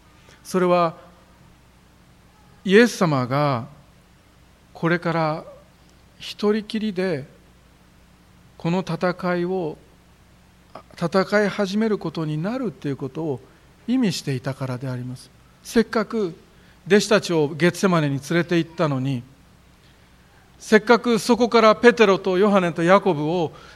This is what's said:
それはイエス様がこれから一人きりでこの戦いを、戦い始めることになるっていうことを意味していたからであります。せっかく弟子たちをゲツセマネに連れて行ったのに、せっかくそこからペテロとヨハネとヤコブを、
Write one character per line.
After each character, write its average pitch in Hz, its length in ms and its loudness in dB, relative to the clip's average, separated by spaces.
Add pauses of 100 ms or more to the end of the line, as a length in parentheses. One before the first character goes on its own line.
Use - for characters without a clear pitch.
(440)
そ - 160 -4
れ 180 60 2
は 175 300 2 (1700)
イ 190 100 4
エ 233 120 8
ス - 100 -8
様 143 300 0
が 135 400 -2 (1080)
こ - 160 -2
れ 175 80 2
か 170 160 -4
ら 160 300 -2 (720)
一 - 340 -4
人 214 120 -2
き 214 160 -8
り 214 140 -4
で 175 340 -4 (1300)
こ 165 140 -4
の 180 80 -2
戦 180 560 -4
い 175 100 -2
を、 175 320 -6 (1160)
戦 190 480 0
い 202 60 0
始 196 280 -2
め 220 120 0
る 202 80 0
こ 185 140 -8
と 160 140 -6
に 151 160 -4
な 214 160 -6
る 262 100 -6
っ 175 40 -4
て 143 180 -10
い 139 40 -4
う 127 40 -6
こ 135 120 -8
と 156 140 -8
を 139 160 -4 (480)
意 240 100 0
味 226 160 0
し - 80 -8
て 143 120 -6
い 127 80 -6
た 135 120 -6
か 135 120 -8
ら 127 120 -6
で 135 100 -10
あ 127 80 -6
り 123 80 -10
ま 127 140 -10
す。 - 120 -20 (340)
せ - 180 2
っ - 20 -4
か 214 220 -4
く 208 300 -4 (520)
弟 196 120 6
子 202 80 0
た 208 140 4
ち - 120 -4
を 151 160 2
ゲ 170 220 2
ツ 175 80 -14
セ 202 80 2
マ 175 120 2
ネ 147 100 2
に 139 100 -2
連 165 200 -2
れ 170 60 2
て 170 120 0
行 165 100 0
っ - 20 -20
た 165 180 -2
の 139 120 -2
に、 131 240 -2 (1400)
せ - 180 2
っ 208 40 4
か 226 180 4
く 233 200 0
そ - 160 2
こ 226 140 0
か 233 100 4
ら 214 160 6
ペ 240 180 6
テ 226 120 4
ロ 190 140 4
と 185 180 -2
ヨ 208 120 2
ハ 196 120 4
ネ 175 100 -2
と 165 120 -4
ヤ 190 180 6
コ 196 120 0
ブ 147 120 -4
を、 165 260 -2 (240)